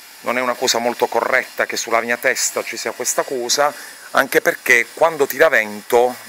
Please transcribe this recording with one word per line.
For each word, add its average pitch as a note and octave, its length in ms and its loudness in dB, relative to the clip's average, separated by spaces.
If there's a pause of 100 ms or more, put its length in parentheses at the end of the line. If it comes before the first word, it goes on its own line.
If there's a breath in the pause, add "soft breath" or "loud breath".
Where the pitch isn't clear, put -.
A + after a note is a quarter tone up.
(240)
non A#2+ 140 -2
è B2+ 40 0
una B2 120 -2
cosa B2 240 -2
molto A#2+ 300 0
corretta A#2 580 0
che A2+ 100 -6
sulla A2+ 240 -2
mia A#2+ 160 -2
testa A#2+ 480 -2
ci - 140 -10
sia A#2 140 -6
questa B2+ 320 -4
cosa, C#3 500 -2 (380 loud breath)
anche C3 280 2
perché B2 540 2
quando D#3 320 2
tira C3+ 240 2
vento, A#2+ 680 2 (140)